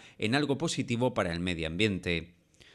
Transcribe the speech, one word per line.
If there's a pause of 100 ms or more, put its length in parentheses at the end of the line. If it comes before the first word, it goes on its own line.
(180)
en
algo
positivo
para
el
medio
ambiente. (400)